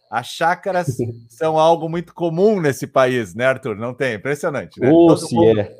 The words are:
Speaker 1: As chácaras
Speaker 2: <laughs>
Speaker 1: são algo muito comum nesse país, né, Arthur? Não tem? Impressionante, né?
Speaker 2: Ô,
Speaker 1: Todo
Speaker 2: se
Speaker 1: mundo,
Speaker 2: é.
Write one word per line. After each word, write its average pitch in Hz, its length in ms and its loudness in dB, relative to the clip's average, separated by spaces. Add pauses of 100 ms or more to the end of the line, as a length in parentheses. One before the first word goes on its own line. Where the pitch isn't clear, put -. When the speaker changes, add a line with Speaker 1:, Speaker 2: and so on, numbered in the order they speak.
(100)
Speaker 1:
As 117 160 -6
chácaras 175 600 -4
Speaker 2:
<laughs> 117 420 -8
Speaker 1:
são 160 260 -4
algo 160 320 2
muito 170 240 -8
comum 180 480 0
nesse 143 260 -2
país, 127 480 0
né, 120 120 -2
Arthur? 123 300 -2
Não 120 180 -8
tem? 123 200 -4
Impressionante, 131 640 -8
né? 123 100 4
Speaker 2:
Ô, 165 180 6
Speaker 1:
Todo 160 100 4
Speaker 2:
se 165 160 -6
Speaker 1:
mundo, 110 260 4
Speaker 2:
é. 101 200 -8